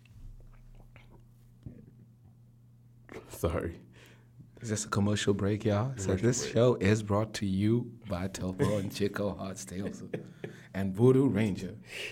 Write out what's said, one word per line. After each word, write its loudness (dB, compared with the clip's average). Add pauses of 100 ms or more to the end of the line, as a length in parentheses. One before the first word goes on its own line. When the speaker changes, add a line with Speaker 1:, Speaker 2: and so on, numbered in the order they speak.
(3250)
Speaker 1:
sorry. -2 (880)
Speaker 2:
Is -10
this -2
a -14
commercial 2
break, 0
y'all? 2
So -4
Speaker 1:
Commercial 2
Speaker 2:
this 2
Speaker 1:
break. -4
Speaker 2:
show 6
is 4
brought 0
to -2
you 2 (200)
by -4
Topo 0
and -4
Chico -2
Hot -8
Steels -8 (360)
Speaker 1:
<laughs> -16
Speaker 2:
and -2
Voodoo 6
Ranger. 0 (360)